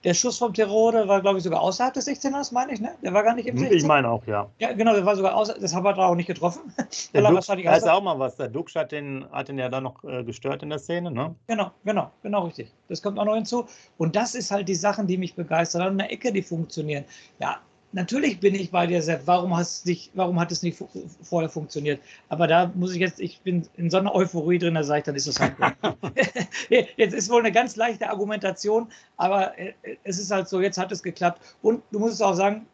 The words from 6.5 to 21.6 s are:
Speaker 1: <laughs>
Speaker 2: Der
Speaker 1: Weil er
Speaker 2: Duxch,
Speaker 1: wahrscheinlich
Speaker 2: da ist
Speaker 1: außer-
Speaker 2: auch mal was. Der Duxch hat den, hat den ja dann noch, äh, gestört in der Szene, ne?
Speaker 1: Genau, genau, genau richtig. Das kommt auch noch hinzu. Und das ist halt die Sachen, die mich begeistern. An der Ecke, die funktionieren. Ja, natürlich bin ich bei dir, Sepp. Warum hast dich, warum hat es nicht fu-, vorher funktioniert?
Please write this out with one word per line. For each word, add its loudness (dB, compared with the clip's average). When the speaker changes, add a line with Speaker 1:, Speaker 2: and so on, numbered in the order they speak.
Speaker 1:
<laughs> -8
Speaker 2:
Der 6
Speaker 1:
Weil 6
er 8
Speaker 2:
Duxch, 8
Speaker 1:
wahrscheinlich 0
Speaker 2:
da 8
ist 6
Speaker 1:
außer- 6
Speaker 2:
auch 4
mal -2
was. -2
Der -6
Duxch -8
hat -2
den, -8
hat -8
den -6
ja -2
dann -4
noch, -10
äh, -8
gestört -6
in -10
der -6
Szene, -6
ne? -4
Speaker 1:
Genau, -2
genau, -2
genau -2
richtig. -12
Das -8
kommt -4
auch 0
noch 2
hinzu. -4
Und 0
das 0
ist -6
halt -2
die 0
Sachen, 0
die 0
mich -6
begeistern. 0
An 0
der -4
Ecke, -4
die 0
funktionieren. -6
Ja, -4
natürlich -2
bin 4
ich -4
bei 2
dir, 2
Sepp. -2
Warum 2
hast -4
dich, -4
warum 0
hat 0
es -6
nicht -4
fu-, -12
vorher -2
funktioniert? -6